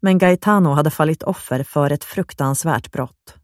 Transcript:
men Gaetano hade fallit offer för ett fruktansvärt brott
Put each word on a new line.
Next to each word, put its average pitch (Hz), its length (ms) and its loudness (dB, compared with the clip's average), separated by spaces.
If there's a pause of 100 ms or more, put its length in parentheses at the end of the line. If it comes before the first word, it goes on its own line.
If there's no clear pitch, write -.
men 190 180 2
Gaetano 180 520 4
hade 147 200 2
fallit 156 320 -2
offer - 400 -6
för 143 280 -2
ett 143 140 -6
fruktansvärt 139 880 -4
brott - 500 -10